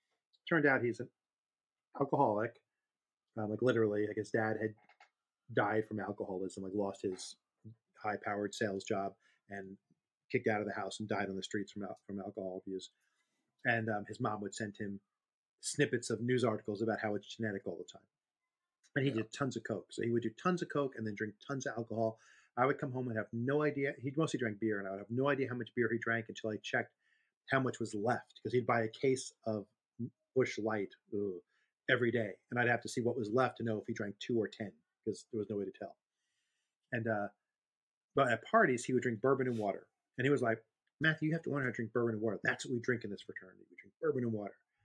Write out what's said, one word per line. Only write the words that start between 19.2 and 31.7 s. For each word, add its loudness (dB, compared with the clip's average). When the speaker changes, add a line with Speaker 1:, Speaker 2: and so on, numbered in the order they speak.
Speaker 1:
tons -2
of -6
coke. -6
So -4
he 0
would 2
do -2
tons -2
of -4
coke -2
and -6
then -6
drink -4
tons -4
of -4
alcohol. -2
I 4
would 2
come -4
home -4
and -2
have -4
no 2
idea. 0
He'd -4
mostly 0
drank -2
beer, 2
and -4
I -4
would -4
have -12
no 2
idea 2
how -4
much -8
beer 2
he 2
drank 0
until -4
I -4
checked -4
how 6
much 0
was -2
left, -2
'cause -2
he'd 2
buy 4
a -2
case 0
of -2
Busch 2
Light, -2
ugh, -2